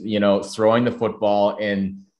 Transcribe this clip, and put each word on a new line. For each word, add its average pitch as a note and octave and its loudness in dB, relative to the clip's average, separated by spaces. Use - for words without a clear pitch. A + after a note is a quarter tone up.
you G#2 -2
know, G2+ 4
throwing A2+ 2
the A#2+ 0
football. G#2 0
And G2 -4